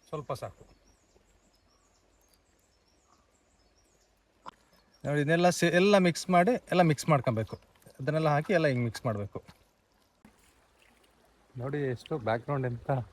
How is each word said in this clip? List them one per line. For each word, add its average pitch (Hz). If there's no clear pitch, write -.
ಸ್ವಲ್ಪ 151
ಸಾಕು. -
ನೋಡಿ, 143
ಇದನ್ನೆಲ್ಲ 165
ಸೇ-, 170
ಎಲ್ಲ 202
ಮಿಕ್ಸ್ -
ಮಾಡಿ, 180
ಎಲ್ಲ 180
ಮಿಕ್ಸ್ 156
ಮಾಡ್ಕೊಬೇಕು. 120
ಅದನ್ನೆಲ್ಲ 151
ಹಾಕಿ 147
ಎಲ್ಲ 160
ಹಿಂಗ್ 123
ಮಿಕ್ಸ್ 113
ಮಾಡ್ಬೇಕು. 104
ನೋಡಿ, 143
ಎಷ್ಟು -
ಬ್ಯಾಕ್‌ಗ್ರೌಂಡ್ 127
ಎಂತ 120